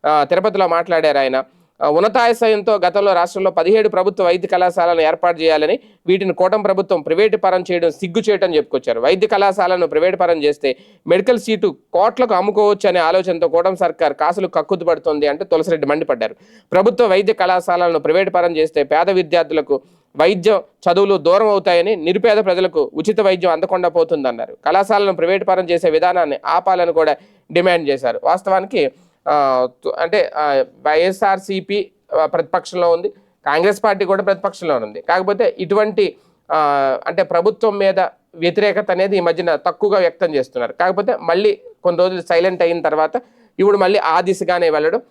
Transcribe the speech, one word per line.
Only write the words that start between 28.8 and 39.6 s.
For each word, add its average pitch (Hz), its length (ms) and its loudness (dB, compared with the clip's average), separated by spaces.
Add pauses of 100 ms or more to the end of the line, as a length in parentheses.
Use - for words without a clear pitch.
ఆ, 135 400 0 (160)
తు-, - 160 -4
అంటే, 170 360 0
ఆ, 143 280 0 (240)
వైఎస్ఆర్సీపీ, 190 1040 -2 (240)
ఆ, 156 100 2
ప్రతిపక్షంలో 175 680 -2
ఉంది, 170 180 -2 (360)
కాంగ్రెస్ 175 380 0
పార్టీ 202 220 0
కూడా 196 180 -2
ప్రతిపక్షంలో 190 520 -4
ఉంది. 107 260 -6
కాకపోతే 190 580 -2
ఇటువంటి, 196 560 -2 (340)
ఆ, 151 100 0 (480)
అంటే, 170 160 -2
ప్రభుత్వం 202 540 0
మీద 190 220 0 (360)
వ్యతిరేకత 196 560 0
అనేది 190 260 0
ఈ - 20 2
మధ్యన 170 360 0
తక్కువగా 196 440 -2